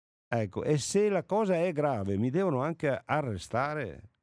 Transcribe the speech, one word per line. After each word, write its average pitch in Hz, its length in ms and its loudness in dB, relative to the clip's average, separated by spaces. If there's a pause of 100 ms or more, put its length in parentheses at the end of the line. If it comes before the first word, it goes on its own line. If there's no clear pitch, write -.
(280)
Ecco, 110 360 -2
e 143 140 4
se 202 320 2
la 185 140 0
cosa 196 320 0
è 175 160 2
grave, 123 460 0
mi 117 120 2
devono 156 320 0
anche 147 440 -2
arrestare. 127 1040 -2 (140)